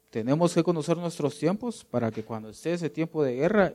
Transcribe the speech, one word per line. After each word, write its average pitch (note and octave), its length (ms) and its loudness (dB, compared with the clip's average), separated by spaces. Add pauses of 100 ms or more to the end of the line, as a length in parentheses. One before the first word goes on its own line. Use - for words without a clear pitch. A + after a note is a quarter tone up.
(100)
tenemos D3 440 2
que E3+ 80 6
conocer E3 340 0
nuestros E3 420 -4
tiempos G#3 460 -2
para A#2 260 0
que A2 140 -6
cuando A2 240 -10
esté E3 240 -6
ese E3+ 180 -2
tiempo D#3 320 -2
de B2+ 140 0
guerra, F#3 380 2